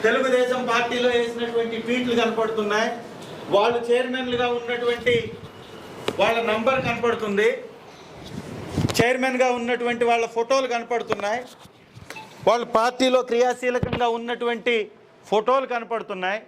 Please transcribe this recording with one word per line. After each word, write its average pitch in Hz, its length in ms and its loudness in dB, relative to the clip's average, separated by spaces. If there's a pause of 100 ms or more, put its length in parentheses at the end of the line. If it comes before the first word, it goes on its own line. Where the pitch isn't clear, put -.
తెలుగుదేశం 247 560 2 (100)
పార్టీలో 240 440 0
వేసినటువంటి 233 720 -2
ట్వీట్లు 247 360 0
కనపడుతున్నాయి, 220 680 0 (640)
వాళ్ళు 233 240 4 (100)
చైర్మన్లుగా 247 580 0 (100)
ఉన్నటువంటి 240 580 0 (1040)
వాళ్ళ 226 180 4 (140)
నంబర్ 254 360 2
కనపడుతుంది, 214 600 0 (1500)
చైర్మన్గా 254 500 4 (120)
ఉన్నటువంటి 240 520 0
వాళ్ళ 233 140 2 (100)
ఫోటోలు 254 400 2
కనపడుతున్నాయి, 226 680 -2 (1040)
వాళ్ళు 233 200 4 (100)
పార్టీలో 247 420 4 (120)
క్రియాశీలకంగా 247 760 2 (120)
ఉన్నటువంటి 240 560 -2 (560)
ఫోటోలు 247 420 2
కనపడుతున్నాయి. 220 760 -4